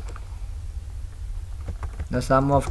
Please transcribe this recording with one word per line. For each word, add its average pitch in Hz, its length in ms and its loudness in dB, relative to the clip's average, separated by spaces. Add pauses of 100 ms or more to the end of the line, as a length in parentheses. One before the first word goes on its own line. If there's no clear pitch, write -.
(2000)
the 123 140 2
sum 135 300 6
of 135 180 6